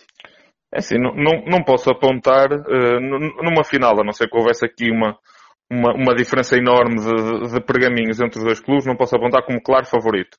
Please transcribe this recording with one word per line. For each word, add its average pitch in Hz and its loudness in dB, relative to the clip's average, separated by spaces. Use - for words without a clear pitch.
É - -4
assim, - -4
não, 123 -2
não, 156 0
não 170 0
posso 131 2
apontar, 131 2
eh, 127 0
n-, 139 -6
numa 165 2
final, 123 2
a 104 2
não 104 -4
ser 110 -2
que 117 -2
houvesse 117 0
aqui 117 -4
uma, 113 0
uma, 120 0
uma 127 2
diferença 123 0
enorme 123 2
de, 113 -2
de, 117 -10
de 120 -2
pergaminhos 120 0
entre 117 -4
os 110 -6
dois 113 0
clubes, 139 0
não 127 -2
posso 123 0
apontar 123 2
como 120 -6
claro 131 2
favorito. 107 -2